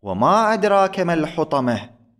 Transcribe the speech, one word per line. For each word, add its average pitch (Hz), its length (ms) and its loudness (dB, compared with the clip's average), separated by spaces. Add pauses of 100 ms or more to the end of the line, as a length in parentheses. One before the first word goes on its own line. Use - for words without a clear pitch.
"وما 156 500 0
أدراك 196 480 0
ما 170 140 0
الحطمة". 147 760 -2 (300)